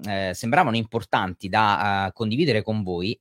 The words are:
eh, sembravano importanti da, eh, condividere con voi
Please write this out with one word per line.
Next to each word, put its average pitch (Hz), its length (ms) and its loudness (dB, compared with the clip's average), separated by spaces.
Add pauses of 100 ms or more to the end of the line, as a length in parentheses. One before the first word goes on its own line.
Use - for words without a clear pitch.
eh, 98 260 -2
sembravano 120 420 2
importanti 110 720 -2
da, 98 600 2
eh, 92 40 -6
condividere 113 500 0
con 107 200 -2
voi 90 380 -4